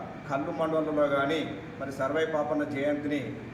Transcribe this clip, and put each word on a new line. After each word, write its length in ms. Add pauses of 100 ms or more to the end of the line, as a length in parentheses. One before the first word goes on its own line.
(300)
కల్లు 300
మండలంలో 480 (100)
కానీ 240 (380)
మరి 120
సర్వాయి 440
పాపన్న 280 (120)
జయంతిని 460 (320)